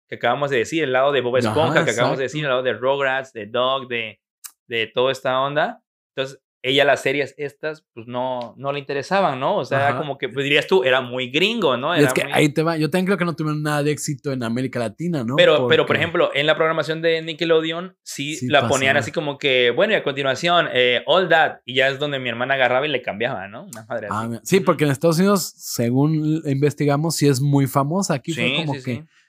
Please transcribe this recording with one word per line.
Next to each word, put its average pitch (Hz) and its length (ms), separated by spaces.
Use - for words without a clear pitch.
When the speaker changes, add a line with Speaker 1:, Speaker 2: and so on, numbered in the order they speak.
Speaker 1:
que - 80
acabamos 135 340
de 135 80
decir, 156 240
el 135 100
lado 135 200
de 135 100
Bob 120 140
Speaker 2:
Ajá, 120 120
Speaker 1:
Esponja 151 360
que 123 80
acabamos 123 260
de 135 60
Speaker 2:
exacto. 127 140
Speaker 1:
decir, 156 60
el 143 60
lado 127 120
de 127 120
Rugrats, 135 580
de 104 140
Doug, 127 420
de 113 300
de 113 160
toda 131 260
esta 131 280
onda. 151 420
Entonces, 135 240
ella 139 220
las 135 180
series 139 360
estas, 151 560
pues, 117 120
no, 123 520
no 135 140
le 143 60
interesaban, 143 600
¿no? 165 160
O 160 80
sea, 139 240
Speaker 2:
Ajá. 131 100
Speaker 1:
como 135 200
que, 131 100
pues, 131 160
dirías 143 220
tú, - 180
era 131 160
muy 123 300
gringo, 170 480
¿no? 151 180
Speaker 2:
Y - 40
es 147 40
Speaker 1:
Era 131 80
Speaker 2:
que 131 120
Speaker 1:
muy - 100
Speaker 2:
ahí 143 160
te 156 120
va. 165 140
Yo 156 140
también 185 160
creo 196 120
que 175 60
no 170 100
tuvieron 151 280
nada 151 200
de 147 100
éxito 147 380
en 131 120
América 120 360
Latina, 131 460
¿no? 123 120
Speaker 1:
Pero, 156 300
pero, 151 180
por - 20
Speaker 2:
Porque 139 120
Speaker 1:
ejemplo, 165 360
en 143 120
la 156 100
programación 160 460
de 160 200
Nickelodeon, 165 800
sí 147 340
Speaker 2:
Sí 127 120
Speaker 1:
la 135 200
ponían 135 220
Speaker 2:
pasaba. 143 100
Speaker 1:
así 123 120
como 147 260
que, 127 320
bueno, 190 240
y - 20
a 156 80
continuación, 143 680
eh, 123 340
All 175 240
That, 160 340
y 123 120
ya 131 120
es 139 100
donde 143 220
mi 127 80
hermana 123 260
agarraba 131 320
y 156 40
le 135 120
cambiaba, 101 460
¿no? 120 160
Una 110 220
madre 110 240
Speaker 2:
Ah, 101 100
Speaker 1:
así. 113 80
Speaker 2:
mira. 117 160
Sí, 180 140
Speaker 1:
Ujú. 185 80
Speaker 2:
porque 156 180
en 147 60
Estados 160 280
Unidos, 190 380
según 151 880
investigamos, 143 720
sí 143 100
es 135 140
muy 143 260
famosa. 156 480
Aquí 143 200
fue 120 100
Speaker 1:
Sí, 123 120
Speaker 2:
como 151 180
Speaker 1:
sí, 135 100
Speaker 2:
que, 127 120
Speaker 1:
sí. 151 60